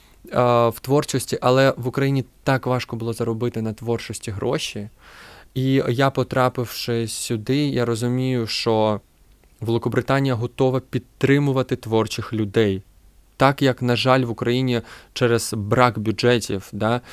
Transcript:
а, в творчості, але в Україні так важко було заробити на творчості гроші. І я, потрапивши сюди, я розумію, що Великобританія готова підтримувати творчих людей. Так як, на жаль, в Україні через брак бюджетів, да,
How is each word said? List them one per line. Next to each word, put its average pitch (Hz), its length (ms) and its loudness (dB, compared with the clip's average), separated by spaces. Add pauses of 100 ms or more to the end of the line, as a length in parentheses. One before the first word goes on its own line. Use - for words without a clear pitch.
(320)
а, 120 360 4
в 113 120 -6
творчості, - 600 -2
але 131 360 4
в 123 120 -4
Україні 135 360 0 (180)
так 131 240 0
важко 127 300 -2
було 113 160 -4
заробити 113 500 -2
на 110 100 -4
творчості 113 580 -6
гроші. 107 580 -6 (640)
І 131 340 2
я, 131 220 2
потрапивши 123 960 -2
сюди, 131 600 -2
я 127 160 0
розумію, 123 600 -2
що 107 540 0 (600)
Великобританія 123 760 0
готова 127 460 0
підтримувати 131 960 0
творчих 110 560 -2
людей. 104 500 0 (540)
Так 139 260 2
як, 127 200 2
на 120 140 2
жаль, 127 280 4
в 117 60 -6
Україні 120 520 -2 (300)
через 117 440 0
брак 117 420 2
бюджетів, 110 760 0
да, 110 280 0 (120)